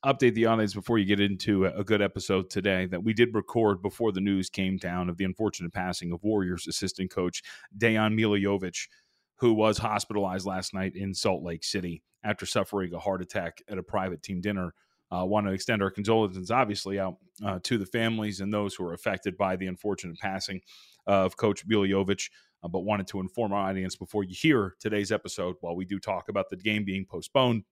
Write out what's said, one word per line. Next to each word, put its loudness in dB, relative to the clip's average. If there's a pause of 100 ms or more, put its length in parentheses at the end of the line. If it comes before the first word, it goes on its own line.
update 6
the 4
audience 4
before 2
you 4
get 4
into 2
a 0
good 4
episode 0
today 2
that -4
we 0
did 4
record 2
before 0
the 0
news 2
came -2
down -4
of -4
the -2
unfortunate -4
passing -4
of -8
Warriors 0
assistant -4
coach -4 (360)
Dejan 4
Milojevic, 0 (500)
who 6
was 4
hospitalized -2
last -6
night -2
in -4
Salt 0
Lake -8
City -4 (200)
after -4
suffering -2
a -8
heart -2
attack -6
at -8
a -6
private -4
team -6
dinner. -2 (360)
I -2
uh, 0
want 2
to 0
extend 0
our 2
condolences, 2
obviously, 0
out, -2 (260)
uh, -4
to 0
the -2
families -2
and -4
those 0
who -6
are -4
affected -4
by 2
the -4
unfortunate -6
passing -6 (460)
of 4
Coach 0
Milojevic, 2 (340)
uh, -8
but -4
wanted 0
to -8
inform -2
our 0
audience -4
before -2
you -6
hear 2
today's 0
episode, -4
while -4
we -4
do -6
talk -6
about -2
the -8
game 0
being -4
postponed 0